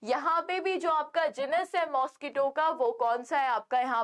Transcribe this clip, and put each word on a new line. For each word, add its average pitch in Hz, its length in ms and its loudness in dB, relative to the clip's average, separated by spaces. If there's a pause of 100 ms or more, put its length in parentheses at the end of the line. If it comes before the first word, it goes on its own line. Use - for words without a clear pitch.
यहाँ 285 380 0
पे 359 180 -2
भी 381 180 0
जो 339 120 0
आपका 311 380 0
जिनस 302 480 -2
है 330 160 0
मॉस्किटो 277 580 -2
का, 311 200 0
वो 240 220 0
कौन 233 320 0
सा 254 160 -2
है 269 100 2
आपका 240 300 0
यहाँ 247 240 0